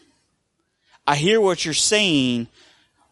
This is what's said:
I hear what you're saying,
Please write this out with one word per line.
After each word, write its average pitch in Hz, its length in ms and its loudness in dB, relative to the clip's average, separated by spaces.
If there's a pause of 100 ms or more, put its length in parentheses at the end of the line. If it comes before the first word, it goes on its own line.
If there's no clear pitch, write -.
(1080)
I 147 100 2
hear 196 240 2
what 185 240 0
you're 160 80 -6
saying, 139 760 0 (640)